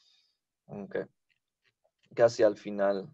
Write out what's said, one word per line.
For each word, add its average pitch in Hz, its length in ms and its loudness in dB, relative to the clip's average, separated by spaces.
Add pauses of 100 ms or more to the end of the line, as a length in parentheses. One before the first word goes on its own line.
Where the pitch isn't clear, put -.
(680)
Ok. 101 280 -14 (1200)
Casi 117 280 2
al 104 120 4
final 101 580 -4